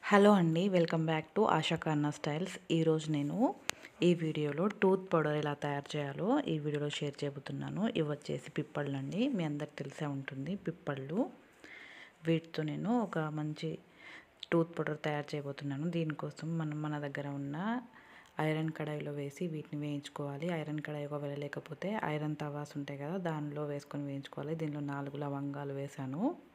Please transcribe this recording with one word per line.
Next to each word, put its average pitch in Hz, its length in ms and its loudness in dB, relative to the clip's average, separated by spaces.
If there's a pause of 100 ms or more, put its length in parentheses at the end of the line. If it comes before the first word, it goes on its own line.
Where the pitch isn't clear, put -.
(140)
హలో 202 260 12
అండి, 165 240 6 (100)
welcome 165 360 4
back 156 260 2
to 208 80 6 (120)
ఆశా 160 280 2
ఖన్నా 147 340 2
స్టైల్స్. 160 380 -2 (200)
ఈరోజు 160 400 4
నేను 143 220 0 (720)
ఈ - 20 8 (140)
వీడియోలో 151 420 0 (160)
టూత్ 190 300 4
పౌడర్ 151 280 4
ఎలా 147 140 0 (100)
తయారు 143 300 -2
చేయాలో 147 340 -2 (240)
ఈ 160 120 2
వీడియోలో 147 340 0
షేర్ 143 240 -4
చేయబోతున్నాను. 139 600 -4 (180)
ఇవి 151 120 4
వచ్చేసి 147 460 -6
పిప్పళ్ళండి, 143 640 -2 (140)
మీ 175 140 2
అందరికి 147 320 -4
తెలిసే 139 240 -4 (100)
ఉంటుంది 139 380 -6 (120)
పిప్పళ్ళు. 143 520 -4 (1080)
వీటితో 160 440 0
నేను 151 200 -2 (140)
ఒక 180 120 -2 (220)
మంచి 151 300 -2 (840)
టూత్ 170 260 4
పౌడర్ 151 300 -2
తయారు 147 260 0
చేయబోతున్నాను. 143 540 -4 (100)
దీనికోసం 156 540 -2 (100)
మనం 151 240 -2
మన 151 220 -2
దగ్గర 143 200 -6 (140)
ఉన్న 143 160 -4 (920)
ఐరన్ 156 320 2
కడాయిలో 147 420 -4
వేసి 143 220 -6 (120)
వీటిని 147 300 -6
వేయించుకోవాలి. 143 640 -4 (140)
ఐరన్ 147 280 -4
కడాయి 147 200 -4
ఒకవేళ 143 260 -4 (120)
లేకపోతే 147 420 -6 (240)
ఐరన్ 151 300 0
తవాస్ 147 380 -6
ఉంటాయి 139 240 -6
కదా, 170 120 -2 (140)
దానిలో 147 420 -2
వేసుకొని 143 380 -4
వేయించుకోవాలి. 143 520 -4
దీనిలో 147 200 -2 (100)
నాలుగు 143 320 -4
లవంగాలు 139 560 -4
వేసాను. 139 420 -4 (320)